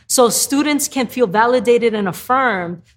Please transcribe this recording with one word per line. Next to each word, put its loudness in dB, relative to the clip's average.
So 4
students -2
can -4
feel -2
validated 2
and -2
affirmed. -2